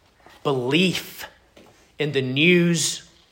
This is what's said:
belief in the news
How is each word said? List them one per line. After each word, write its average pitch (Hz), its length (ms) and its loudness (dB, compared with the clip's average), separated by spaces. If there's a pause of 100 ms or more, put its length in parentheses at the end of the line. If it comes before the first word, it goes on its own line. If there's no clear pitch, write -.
(440)
belief 147 840 -2 (720)
in 151 140 -4
the 139 100 0
news 165 840 2 (240)